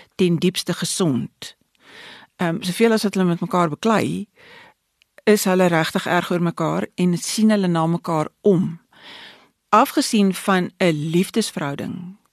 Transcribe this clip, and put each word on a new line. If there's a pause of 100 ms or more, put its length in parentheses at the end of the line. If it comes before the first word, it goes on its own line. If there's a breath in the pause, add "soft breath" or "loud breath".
(160 loud breath)
ten
diepste
gesond. (800 loud breath)
Ehm,
soveel
as
wat
hulle
met
mekaar
beklei, (960 loud breath)
is
hulle
regtig
erg
oor
mekaar
en
sien
hulle
na
mekaar (140)
om. (920 loud breath)
Afgesien
van
'n
liefdesverhouding (160)